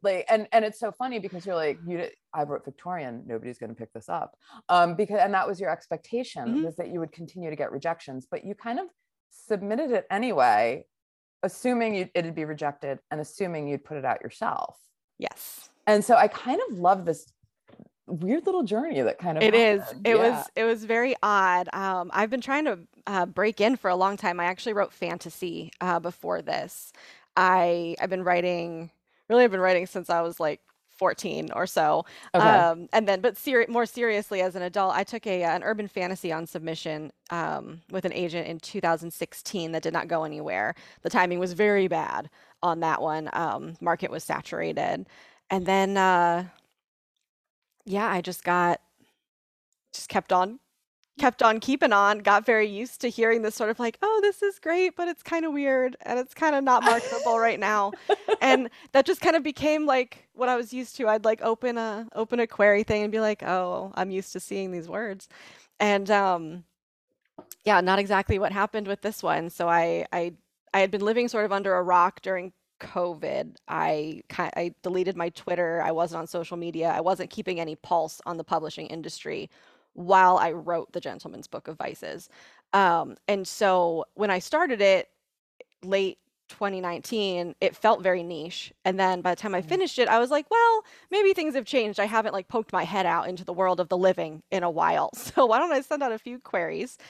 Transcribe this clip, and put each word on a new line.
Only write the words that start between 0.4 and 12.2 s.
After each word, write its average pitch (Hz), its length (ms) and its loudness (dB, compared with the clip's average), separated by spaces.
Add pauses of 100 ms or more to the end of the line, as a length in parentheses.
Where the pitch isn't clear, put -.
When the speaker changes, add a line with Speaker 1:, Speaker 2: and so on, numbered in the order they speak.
Speaker 1:
and 220 140 4
it's 214 140 -8
so 214 120 -6
funny 247 280 -8
because 180 260 -12
you're 190 100 -4
like, 156 300 0
"You 175 120 -6
di-, - 140 -6 (220)
I 160 100 -4
wrote 143 220 -6
Victorian, 139 600 -10
nobody's 117 320 -10
gonna 113 160 -12
pick 113 200 -16
this - 160 -14
up." - 280 -8 (320)
Um, 175 260 4
because, 208 240 -2
and 196 140 4
that 185 140 0
was 190 140 -6
your 185 100 -4
expectation, 170 720 -8
Speaker 2:
Mm-hmm. 240 160 -2
Speaker 1:
was 320 140 -6
that 175 140 -8
you 175 100 -6
would 165 140 -8
continue 170 360 -12
to 151 60 -8
get 139 160 -6
rejections, 139 580 -8
but - 160 -8
you 196 100 -8
kind 240 240 -8
of 381 80 -8 (420)
submitted 220 640 -4
it 214 200 0
anyway, 131 760 2 (580)
assuming 233 520 -2
you'd, 185 200 -4
it'd 165 200 -4